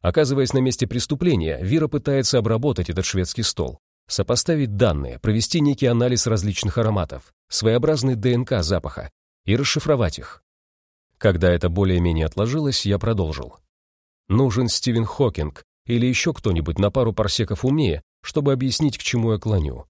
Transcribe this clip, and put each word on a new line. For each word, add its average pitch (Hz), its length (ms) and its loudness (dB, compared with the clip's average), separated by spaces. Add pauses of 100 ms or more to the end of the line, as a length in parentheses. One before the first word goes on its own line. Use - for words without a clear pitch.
Оказываясь 135 520 2
на 135 60 2
месте 131 280 0
преступления, 117 760 0
Вира 147 240 0
пытается 139 520 0
обработать 113 500 0
этот 87 160 -2
шведский 92 380 -2
стол, 78 360 -4 (300)
сопоставить 123 680 0
данные, 73 420 0
провести 110 420 0
некий 143 260 2
анализ 120 400 2
различных 104 520 -2
ароматов, 101 560 -2 (140)
своеобразный 123 680 2
Д 117 180 0
Н 120 120 2
К 110 180 0
запаха - 480 -4 (340)
и 104 120 2
расшифровать 135 600 0
их. - 240 -16 (760)
Когда 90 340 4
это 87 160 0
более-менее 87 580 2
отложилось, 127 600 -2
я 101 120 0
продолжил. 78 580 -4 (720)
Нужен 120 400 2
Стивен 113 360 0
Хокинг 90 600 -2 (220)
или 120 200 2
еще 127 260 0
кто-нибудь 82 460 -2
на 98 120 2
пару 113 220 0
парсеков 101 520 -2
умнее, 127 380 0 (200)
чтобы 143 300 0
объяснить, 135 460 0
к - 40 -14
чему 117 300 0
я 104 60 0
клоню. 78 520 -2